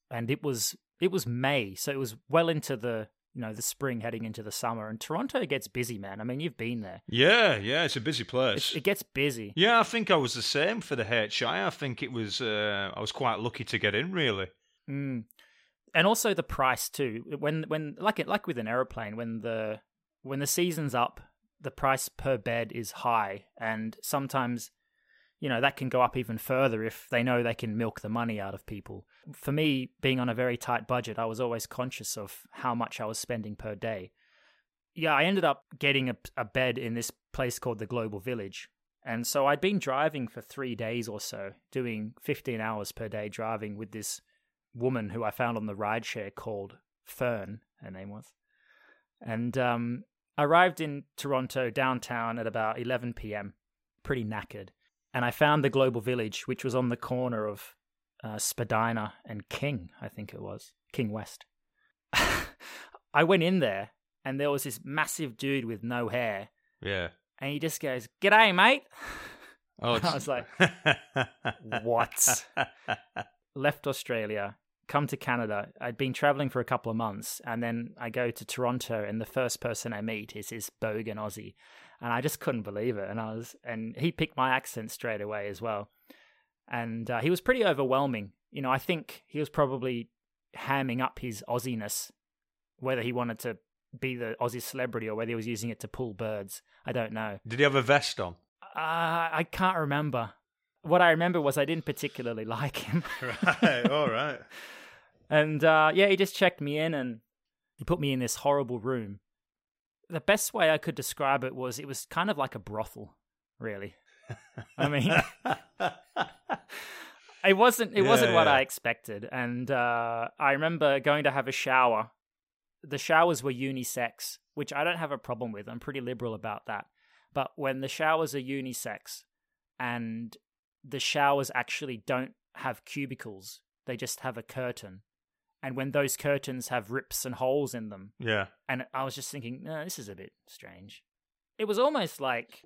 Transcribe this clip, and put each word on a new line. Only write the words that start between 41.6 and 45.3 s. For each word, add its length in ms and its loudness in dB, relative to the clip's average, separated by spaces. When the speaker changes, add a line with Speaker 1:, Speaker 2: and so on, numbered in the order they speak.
Speaker 1:
doing 500 -4
fifteen 400 -4
hours 320 -4
per 160 -8
day 220 -6
driving 480 -6
with 140 -10
this 280 -8
woman 360 0
who 140 -4
I 60 0